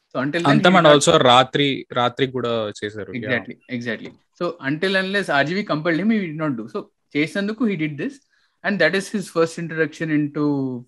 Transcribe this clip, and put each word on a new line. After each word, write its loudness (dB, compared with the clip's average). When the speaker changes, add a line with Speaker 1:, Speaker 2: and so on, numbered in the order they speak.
Speaker 1:
So, -2
until -2
then 2
Speaker 2:
అంతం 6
Speaker 1:
he 8
Speaker 2:
and 6
Speaker 1:
did 10
not 6
Speaker 2:
also 4
రాత్రి, 4
రాత్రి 0
కూడా -2
చేశారు. -10
Yeah. -8
Speaker 1:
Exactly, -6
exactly. -8
So, -4
until -2
unless -2
ఆర్జీవీ 0
compelled 0
him, 2
he 0
did -8
not -2
do. -10
So, -8
చేసినందుకు -2
he 0
did -6
this. -8
And -2
that 4
is -2
his -4
first 0
introduction -8
into -2